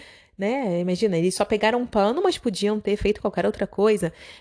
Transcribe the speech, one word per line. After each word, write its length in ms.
né? 440
Imagina, 360
eles 200
só 80
pegaram 360
um 60
pano, 340
mas 160
podiam 440
ter 160
feito 240
qualquer 260
outra 200
coisa. 460